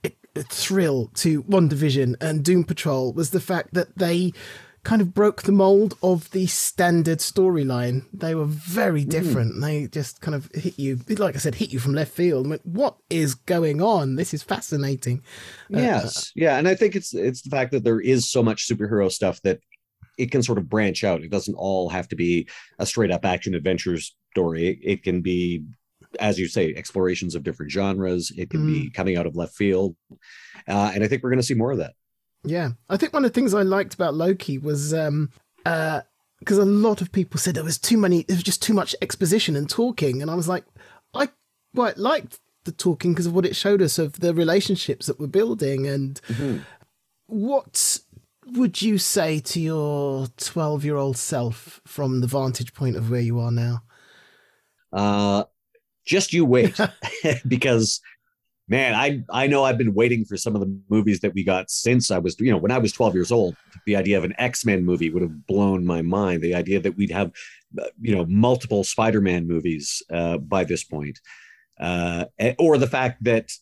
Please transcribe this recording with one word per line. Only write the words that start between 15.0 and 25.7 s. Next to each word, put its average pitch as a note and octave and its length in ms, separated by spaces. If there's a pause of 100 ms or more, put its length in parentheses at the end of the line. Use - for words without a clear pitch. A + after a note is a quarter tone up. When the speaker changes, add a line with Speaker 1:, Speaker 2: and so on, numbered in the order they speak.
Speaker 1:
Uh, G#3+ 60
Speaker 2:
Yes. G#3 560
Yeah. D3 240
And E3 80
I F#3+ 80
think G3 200
it's, F3 200
it's A#2+ 260
the C#3 80
fact C3 220
that C3+ 120
there A2+ 160
is B2 300
so B2 140
much A2 260
superhero G#2 420
stuff F#2 300
that F#2+ 180 (600)
it B2+ 100
can C3 140
sort A2 160
of B2 100
branch G#2+ 340
out. E2+ 200
It D#2+ 80
doesn't G2 240
all F#2+ 340
have F2+ 200
to - 60
be F2 320 (300)
a G2 80
straight G#2 240
up F2 160
action F2+ 300
adventure E2+ 420
story. E2+ 680
It, F#2+ 160
it G2 200
can F2+ 200
be, F2 400 (560)